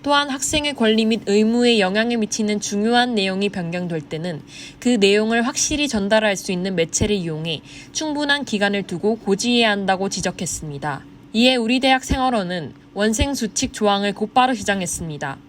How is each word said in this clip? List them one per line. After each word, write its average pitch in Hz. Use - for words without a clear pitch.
또한 285
학생의 294
권리 220
및 220
의무에 226
영향을 220
미치는 208
중요한 233
내용이 190
변경될 175
때는 160
그 240
내용을 214
확실히 294
전달할 208
수 196
있는 185
매체를 180
이용해 165
충분한 285
기간을 202
두고 196
고지해야 226
한다고 196
지적했습니다. 156
이에 247
우리 247
대학 262
생활원은 202
원생 220
수칙 -
조항을 202
곧바로 254
시정했습니다. 170